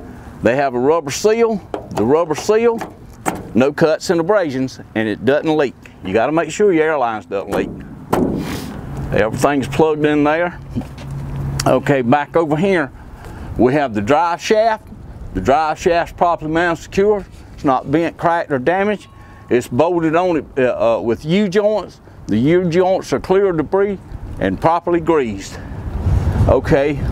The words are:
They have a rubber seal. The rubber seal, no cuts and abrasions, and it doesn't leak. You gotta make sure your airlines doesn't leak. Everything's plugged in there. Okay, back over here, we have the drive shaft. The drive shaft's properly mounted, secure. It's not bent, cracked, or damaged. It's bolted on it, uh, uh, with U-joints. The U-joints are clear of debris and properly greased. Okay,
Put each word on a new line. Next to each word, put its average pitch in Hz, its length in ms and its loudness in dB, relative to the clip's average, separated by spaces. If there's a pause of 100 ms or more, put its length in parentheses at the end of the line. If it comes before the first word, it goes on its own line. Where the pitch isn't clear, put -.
(420)
They 113 140 4
have 139 180 0
a 123 60 0
rubber 143 320 2
seal. 220 480 2 (300)
The 101 140 -2
rubber 156 300 2
seal, 226 460 2 (760)
no 131 180 4
cuts 156 380 2
and 170 80 2
abrasions, 160 600 0 (160)
and 110 120 0
it 101 160 -4
doesn't 147 320 2
leak. 139 200 0 (280)
You 92 80 -6
gotta 113 200 2
make 160 180 0
sure 208 220 2
your 156 100 4
airlines 120 440 -2
doesn't 98 260 -6
leak. 101 180 -2 (1400)
Everything's 131 560 2
plugged 156 360 2
in 151 200 2
there. 165 340 0 (1080)
Okay, 135 380 2
back 143 320 2
over 160 220 2
here, 165 340 2 (680)
we 127 180 4
have 139 200 0
the 107 60 -2
drive 170 420 0
shaft. 220 460 0 (460)
The 92 60 -4
drive 151 380 2
shaft's 170 340 0
properly 160 380 0
mounted, 170 320 0
secure. 202 420 0 (300)
It's - 100 -10
not 131 260 0
bent, 160 260 0
cracked, 170 340 0
or 139 80 0
damaged. 190 480 0 (420)
It's 120 200 0
bolted 160 480 2
on 175 220 2
it, 113 60 -6 (140)
uh, 113 400 2
uh, - 20 -6
with 110 240 -2
U-joints. 202 760 0 (260)
The 107 120 0
U-joints 175 720 2
are 123 80 0
clear 196 300 2
of 170 80 -2
debris 190 400 0 (420)
and 95 200 -2
properly 170 400 2
greased. 131 580 -2 (880)
Okay, 139 500 2 (140)